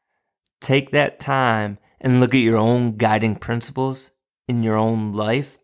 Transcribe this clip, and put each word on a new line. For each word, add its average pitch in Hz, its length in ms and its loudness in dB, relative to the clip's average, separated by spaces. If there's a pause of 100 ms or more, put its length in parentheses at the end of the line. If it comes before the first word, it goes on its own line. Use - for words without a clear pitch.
(600)
Take 139 320 0
that 143 280 0
time 113 580 -2 (220)
and 127 200 2
look 127 160 4
at 131 40 4
your 113 180 4
own 117 400 2
guiding 110 380 0
principles 131 760 -6 (360)
in 120 160 0
your 110 140 0
own 110 360 0
life 113 500 -4